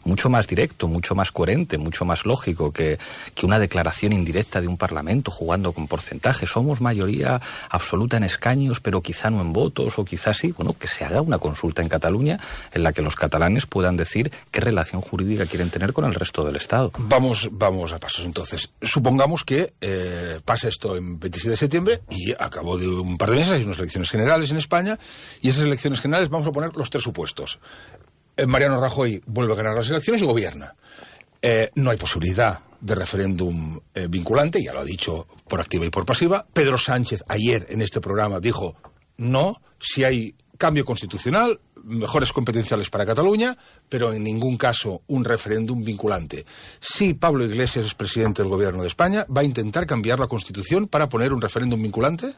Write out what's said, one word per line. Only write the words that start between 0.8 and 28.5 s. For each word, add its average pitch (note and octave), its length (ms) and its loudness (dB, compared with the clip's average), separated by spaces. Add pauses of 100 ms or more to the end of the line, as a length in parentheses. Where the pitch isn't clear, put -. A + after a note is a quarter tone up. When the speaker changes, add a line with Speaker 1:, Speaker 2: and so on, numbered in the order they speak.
Speaker 1:
mucho F2 260 0
más F#2+ 160 0
coherente, F#2 480 0
mucho E2 260 -4
más E2+ 220 0
lógico E2 460 0
que, D#2 260 0 (380)
que - 100 -2
una G#2 140 6
declaración F#2 520 0
indirecta F#2 480 0
de F2 60 0
un F2 120 -2
parlamento E2+ 520 -2
jugando F2 420 0
con D#2 140 -4
porcentajes. D#2 640 -2
Somos C3 300 0
mayoría A#2+ 600 0 (300)
absoluta G#2 460 0
en A2 80 4
escaños, B2+ 560 0
pero G2 200 0
quizá F2+ 300 -4
no A2 100 2
en E2+ 120 0
votos, A#2+ 480 0
o G#2 40 0
quizá G2 300 -2
sí. - 160 0
Bueno, F2 260 -2
que - 120 -8
se - 160 -6
haga E2+ 160 0
una D3+ 180 2
consulta E2 440 -2
en E2 60 0
Cataluña G2+ 520 0 (320)
en E2+ 100 0
la D#2+ 100 2
que D#2+ 100 -2
los D2+ 120 -2
catalanes D#2+ 520 2
puedan F2+ 300 2
decir G#2+ 360 0 (180)
qué - 100 -2
relación A2 400 0
jurídica F#2+ 460 -2
quieren F2 240 -2
tener G2 220 -2
con - 120 0
el - 100 0
resto - 280 -4
del D2 140 -2
Estado. A#2 420 0
Speaker 2:
Vamos, B2 540 2
vamos F#2 400 0
a E2+ 80 -8
pasos, - 240 -6
entonces. E2+ 460 -6 (120)
Supongamos C3+ 640 2
que, C#3+ 360 0
eh, F2 640 -4
pasa A#2 220 0
esto G2+ 300 -4
en F2 240 -6
veintisiete F#2+ 300 -4
de A2+ 60 2
septiembre E3+ 440 2 (100)
y F2+ 220 -4
a - 180 -4
cabo F2 260 -4
de F2+ 120 -2
un F2+ 280 -2
par G#2+ 140 2
de A#2+ 60 6
meses E3+ 160 4
hay C#3+ 100 2
unas G2 160 -4
elecciones F2 320 -2
generales C#3+ 400 2
en D3+ 60 0
España F3+ 420 0 (420)
y B2+ 100 2
esas C3+ 120 2
elecciones C#3+ 140 2 (240)
generales D#3+ 300 2
vamos D3 160 0
a D#3+ 60 -2
poner D#3 220 -2
los C#3+ 140 -4
tres B2+ 160 -2
supuestos. D2+ 540 -6 (760)
Eh, C#3 120 2
Mariano C3+ 340 4